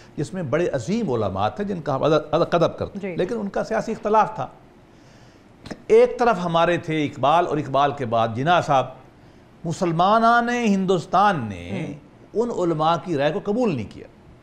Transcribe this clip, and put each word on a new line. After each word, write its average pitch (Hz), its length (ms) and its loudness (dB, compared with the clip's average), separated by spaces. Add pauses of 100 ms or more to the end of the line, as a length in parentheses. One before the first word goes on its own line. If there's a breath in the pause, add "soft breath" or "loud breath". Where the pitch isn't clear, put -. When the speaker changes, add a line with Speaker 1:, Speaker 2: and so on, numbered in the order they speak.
(180 loud breath)
Speaker 1:
जिसमें 160 320 -6
बड़े 170 180 0
अजीम 196 400 -4
उलमा 104 420 -2
थे 208 140 -8
जिनका 175 300 -6
हम 131 80 -2
अदब, 151 320 2
अदब, 165 100 2
कदब 170 340 2
करते, - 200 -8
Speaker 2:
जी। 185 180 -8
Speaker 1:
लेकिन 220 220 -2
उनका 208 240 -4
सियासी 220 300 -4
इख्तलाफ 208 380 2
था। - 220 -8 (1400 loud breath)
एक 240 280 6
तरफ 240 180 2
हमारे 170 420 2
थे 156 260 -2
इकबाल 143 420 2
और 147 120 -2
इकबाल 139 340 0
के 131 120 -6
बाद 113 300 0
जिना 156 260 2
साहब। 131 360 0 (720 loud breath)
मुसलमानान 208 840 2
हिंदुस्तान 190 960 2
ने 87 220 -10
Speaker 2:
हम्म। - 720 -8
Speaker 1:
उन 240 100 -2
उलमा 170 460 0
की 170 200 -4
राय 143 140 2
को 208 100 -4
कबूल 208 340 0
नहीं 107 120 -6
किया। - 220 -18 (340)